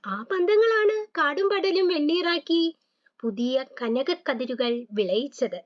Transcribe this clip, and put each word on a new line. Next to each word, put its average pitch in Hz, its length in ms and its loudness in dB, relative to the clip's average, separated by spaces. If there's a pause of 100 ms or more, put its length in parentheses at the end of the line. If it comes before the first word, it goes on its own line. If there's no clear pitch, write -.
ആ 208 260 -8
പന്തങ്ങളാണ് 427 720 4
കാടും 330 440 0
പടലും 381 380 2
വെണ്ണീറാക്കി 330 880 0 (440)
പുതിയ 240 440 -2 (160)
കനകക്കതിരുകൾ 240 1120 -2
വിളയിച്ചത്. 208 720 -2